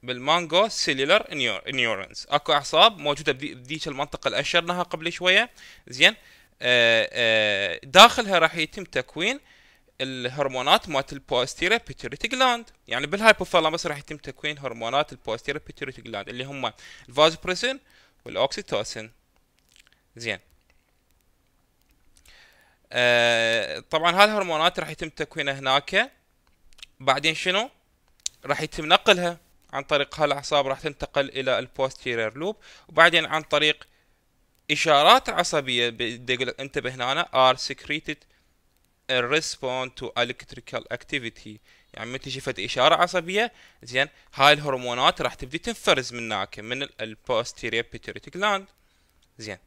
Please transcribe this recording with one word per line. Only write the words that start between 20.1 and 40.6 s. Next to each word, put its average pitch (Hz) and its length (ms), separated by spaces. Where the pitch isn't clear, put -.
زين. 117 240
آه، 117 880
طبعًا 170 440
هالهرمونات 185 560
راح 156 100
يتم 160 200
تكوينها 143 440
هناك 139 580
بعدين 143 360
شنو؟ 196 340
راح 139 160
يتم 156 240
نقلها 175 520
عن 139 100
طريق 143 360
هالأعصاب، 143 480
راح 135 120
تنتقل 143 500
إلى 131 300
البوستيرير 123 800
لوب، 185 200
وبعدين 165 380
عن 156 160
طريق 151 460
إشارات 160 580
عصبية 131 600
ب-، 117 360
دا 127 80
يقول 123 140
لك - 120
انتبه 131 360
هنا، 131 580
are 131 40
secreted - 600
in 127 120
response 131 540
to 131 40
electrical - 640